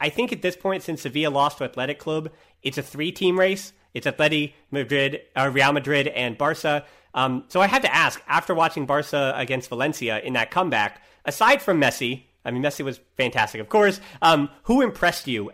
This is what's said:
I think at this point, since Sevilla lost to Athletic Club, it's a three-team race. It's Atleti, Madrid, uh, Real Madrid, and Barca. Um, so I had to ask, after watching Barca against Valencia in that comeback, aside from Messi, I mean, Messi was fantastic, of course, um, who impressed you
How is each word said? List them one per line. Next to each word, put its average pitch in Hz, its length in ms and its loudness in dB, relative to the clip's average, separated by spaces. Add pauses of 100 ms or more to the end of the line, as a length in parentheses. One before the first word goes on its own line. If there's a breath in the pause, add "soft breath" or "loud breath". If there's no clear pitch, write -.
I 151 80 0
think 240 240 -2
at 196 80 -8
this 180 140 -2
point, 190 260 -4
since 160 220 -8
Sevilla 151 260 -2
lost 143 300 2
to 143 40 -6
Athletic 131 360 -6
Club, 156 320 -6 (320 soft breath)
it's 135 160 -6
a 135 40 -4
three-team 180 560 -2
race. 190 340 0 (220)
It's - 120 -4
Atleti, 151 460 0 (180 soft breath)
Madrid, 139 500 0 (140)
uh, 135 180 0
Real 135 180 4
Madrid, 143 360 0
and 123 280 -4
Barca. 147 480 -2 (300 soft breath)
Um, 127 340 0
so - 140 0
I 196 60 4
had 254 160 2
to 151 100 0
ask, 147 340 2
after 165 280 0
watching 160 320 0
Barca 143 480 0
against 127 340 -4
Valencia 120 500 -2
in 127 140 -8
that 117 160 0
comeback, 127 540 0 (220 soft breath)
aside 262 360 4
from 180 180 2
Messi, 131 440 0 (200)
I 123 60 -8
mean, 123 140 -4
Messi 143 200 -4
was 135 160 -8 (180)
fantastic, 117 440 0
of 104 80 -12
course, 202 320 4 (220 loud breath)
um, 147 260 6 (140)
who 254 180 4
impressed 180 460 0
you 110 260 -4